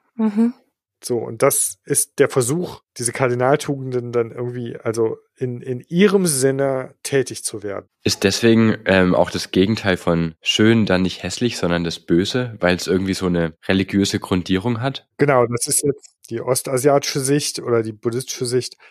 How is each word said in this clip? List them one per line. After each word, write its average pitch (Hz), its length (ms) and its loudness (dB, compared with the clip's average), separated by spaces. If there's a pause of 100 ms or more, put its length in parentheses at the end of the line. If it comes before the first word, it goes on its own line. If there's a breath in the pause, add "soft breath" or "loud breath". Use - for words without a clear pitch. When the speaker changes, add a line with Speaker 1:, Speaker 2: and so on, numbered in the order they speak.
(160)
Speaker 1:
Mhm. 220 380 2 (500)
Speaker 2:
So, 120 160 -2
und 117 240 -8
das - 420 0
ist - 340 -2
der 135 100 4
Versuch, 143 520 -2 (160)
diese 120 140 -4
Kardinaltugenden 127 1000 -2
dann 117 200 0
irgendwie, 123 460 -8
also 113 400 -2 (200)
in, 123 240 -6
in 127 200 -8
ihrem 190 440 4
Sinne 135 800 0
tätig 131 400 -2
zu 104 200 -8
werden. 101 240 -8 (160)
Speaker 3:
Ist - 200 -2
deswegen, 113 600 4
ähm, 92 280 4
auch - 160 2
das - 220 -6
Gegenteil 98 460 2
von 82 440 -2
schön 110 440 4
dann 92 180 2
nicht - 180 -4
hässlich, 117 360 -4
sondern 85 260 0
das 85 160 -6
Böse, 107 600 0
weil 90 160 2
es - 120 -6
irgendwie 95 260 0
so 92 140 -4
eine 85 260 0 (140)
religiöse 98 520 0
Grundierung 98 640 -2
hat? 135 260 -8 (100)
Speaker 2:
Genau, 135 280 4
das 117 220 -4
ist - 160 -2
jetzt - 320 -4 (140)
die 113 120 -6
ostasiatische 135 800 0
Sicht 139 400 0
oder 117 240 0
die 110 100 -6
buddhistische 120 520 -6
Sicht. 120 300 -4 (160 soft breath)